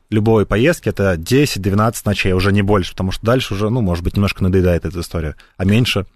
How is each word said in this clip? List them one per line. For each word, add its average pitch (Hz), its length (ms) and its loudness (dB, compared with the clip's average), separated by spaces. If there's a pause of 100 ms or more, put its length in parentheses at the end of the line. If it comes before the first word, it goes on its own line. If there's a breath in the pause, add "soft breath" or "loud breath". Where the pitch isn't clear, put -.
любой 107 360 2
поездки — 127 440 0
это 95 280 0
десять 120 440 0
двенадцать 104 440 0
ночей, 98 260 0
уже 92 220 2
не 104 80 4
больше, 98 300 0
потому 95 200 -4
что - 140 -6
дальше 117 300 0
уже, 104 140 -2
ну, 123 120 -2
может 87 240 -2
быть, 95 100 -4
немножко 101 260 0
надоедает 90 440 2
эта 85 160 -8
история. 80 340 -8 (220 soft breath)
А 95 80 -4
меньше 104 400 0 (100)